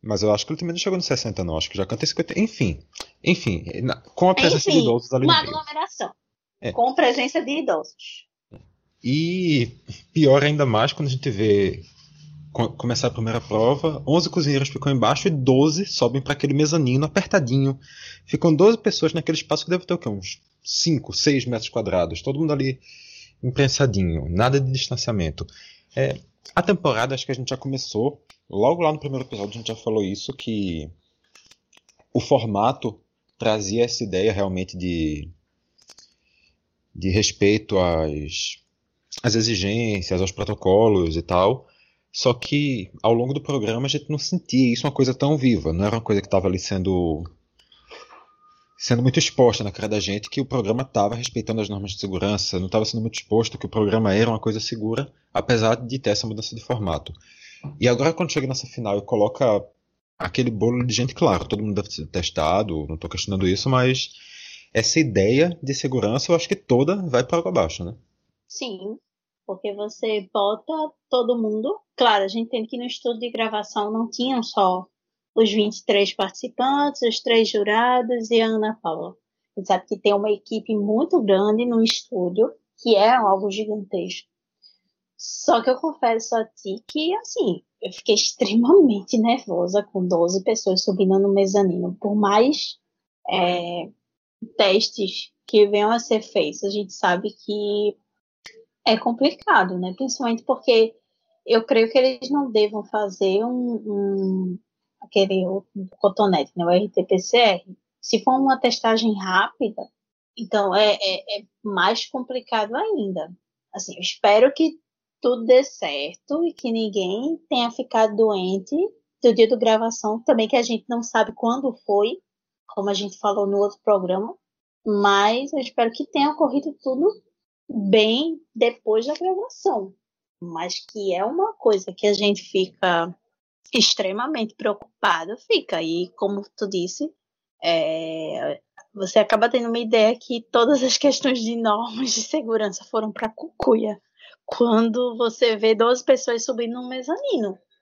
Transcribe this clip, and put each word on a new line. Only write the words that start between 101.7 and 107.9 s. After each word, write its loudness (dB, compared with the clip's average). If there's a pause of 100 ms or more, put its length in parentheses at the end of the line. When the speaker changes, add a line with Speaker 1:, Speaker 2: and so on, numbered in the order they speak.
Speaker 2:
que 4
eles 2
não 0
devam 0
fazer 0
um, -4
um, -2 (420)
aquele, 0
o -6 (320)
cotonete, 0
né? -2
O 0
R 4
T -2
P 2
C 0
R. 2 (220)